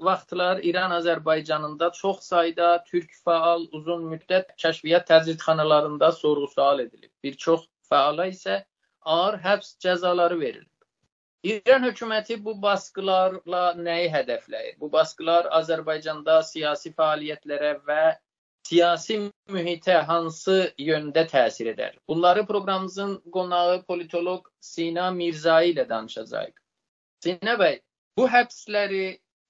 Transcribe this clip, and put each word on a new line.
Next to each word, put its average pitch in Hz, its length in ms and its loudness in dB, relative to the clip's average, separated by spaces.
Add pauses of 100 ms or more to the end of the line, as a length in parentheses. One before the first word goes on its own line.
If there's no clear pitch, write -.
vaxtlar 180 640 -2
İran 180 300 0
Azərbaycanında 156 960 -2
çox 196 320 -4
sayda 170 440 2 (160)
türk 170 280 -6 (120)
faal 170 480 2
uzun 165 360 -8
müddət 185 480 -2
kəşfiyyat 165 520 0
təcridxanalarında 156 1040 4
sorğu-sual 143 680 0
edilib. - 400 -12
Bir 139 140 -8
çox 165 320 0 (180)
fəala 151 460 0
isə 190 320 -6 (440)
ağır 175 360 0
həbs 196 400 -2
cəzaları 175 580 0
verilib. - 320 -8 (720)
İran 233 400 4
hökuməti 220 600 -4
bu 214 180 -6
basqılarla 190 1000 0 (120)
nəyi 170 340 -2
hədəfləyir? 117 720 -6
Bu 151 120 -8
basqılar 165 600 0
Azərbaycanda 160 880 0
siyasi 156 540 -6
fəaliyyətlərə 151 760 -2 (120)
və 151 180 0 (640)
siyasi 170 540 2 (280)
mühitə 175 600 0
hansı 165 500 0 (220)
yöndə 151 500 0
təsir 113 460 0
edər? - 340 -8
Bunları 180 380 4
proqramımızın 196 720 -4 (120)
qonağı 180 520 0
politoloq 175 680 -6 (100)
Sina 170 520 -4
Mirzai 170 640 2
ilə 131 140 0
danışacağıq. 113 680 -8 (680)
Sina 185 320 -2
bəy, 170 240 2 (400)
bu 254 80 4
həbsləri 208 800 0 (440)